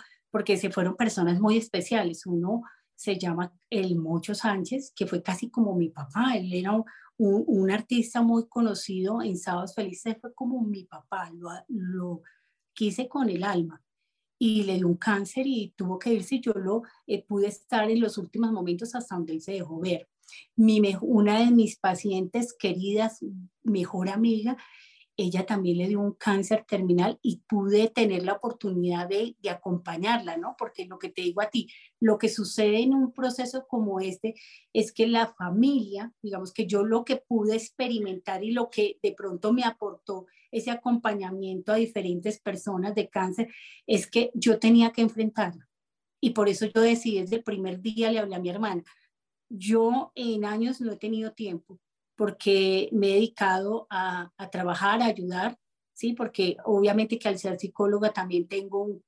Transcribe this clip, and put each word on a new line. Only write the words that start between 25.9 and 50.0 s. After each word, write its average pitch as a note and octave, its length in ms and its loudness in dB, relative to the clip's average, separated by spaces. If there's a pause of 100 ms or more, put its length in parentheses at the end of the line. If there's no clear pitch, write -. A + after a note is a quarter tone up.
un G3+ 140 -2
cáncer G3+ 520 0
terminal F#3 560 2
y F#3 240 -2
pude G#3 420 4
tener G3 360 2
la F#3+ 80 0
oportunidad F3+ 760 -2
de, A3 300 -2
de F#3+ 120 -6
acompañarla, F#3 880 -2
¿no? - 200 -8
Porque G#3+ 280 -10
lo F#3 120 -16
que F3+ 120 -10
te F3+ 120 -10
digo F3+ 200 -2
a G#3+ 80 -2
ti, A3+ 180 -4 (320)
lo A3 180 4
que A3+ 100 2
sucede G#3+ 540 0
en C4 120 4
un C4 180 2
proceso B3+ 560 -4
como G3+ 320 -2
este F#3+ 340 -6 (380)
es G#3+ 200 0
que A3+ 140 2
la A3+ 220 2
familia, G#3 840 0 (100)
digamos F#3+ 300 -8
que G#3+ 140 -4
yo G3+ 180 2
lo A3+ 200 2
que C4 120 -2
pude A3 380 0
experimentar G#3 880 -4
y G#3+ 80 -4
lo A#3+ 200 -2
que G#3 320 0
de G3 100 2
pronto G3 400 -4
me B3 100 2
aportó G#3 640 -6 (240)
ese A#3 200 -4
acompañamiento G#3 1000 -2
a G#3+ 60 4
diferentes G#3 640 -2
personas G3 540 -4
de G3+ 140 -2
cáncer, F#3+ 400 -2 (380)
es G#3 220 0
que A#3 260 2
yo A3 240 4
tenía A3+ 320 8
que A#3 120 0
enfrentarlo. A3 640 -2 (560)
Y B3+ 100 2
por G#3 180 2
eso G3+ 180 0
yo A3 140 2
decidí A3+ 400 4
desde F#3 160 -2
el A#3 80 -4
primer F#3 360 -6
día, A3 300 0
le A3 100 0
hablé G3 160 -4
a F3+ 40 -6
mi F3 80 -4
hermana, F#3 340 -4 (640)
"Yo A3+ 680 2